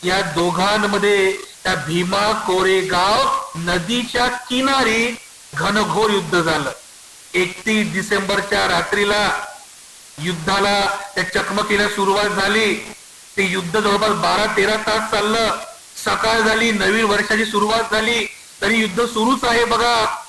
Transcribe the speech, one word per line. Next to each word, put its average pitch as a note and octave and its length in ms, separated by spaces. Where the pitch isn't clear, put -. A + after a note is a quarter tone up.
या F#3 160
दोघांमध्ये G3 1160
त्या F#3 100
भीमा F3+ 580
कोरेगाव F#3+ 1200
नदीच्या G3 680
किनारी B3 920
घनघोर G3+ 560
युद्ध F3 320
झालं. D3+ 300
एकतीस F#3 580
डिसेंबरच्या G3 760
रात्रीला G3+ 640
युद्धाला, G3 800
त्या F#3 180
चकमकीला G3+ 560
सुरुवात G3+ 360
झाली. G3+ 500
ते G3+ 60
युद्ध F#3 380
जवळपास G#3 300
बारा F3+ 360
तेरा G#3 200
तास G#3+ 340
चाललं. G#3+ 480
सकाळ A3 360
झाली, A3 320
नवीन G#3 320
वर्षाची G#3 400
सुरुवात G#3+ 480
झाली, A3 340
तरी G#3+ 140
युद्ध A3 300
सुरूच A#3 380
आहे A#3 200
बघा. A#3 400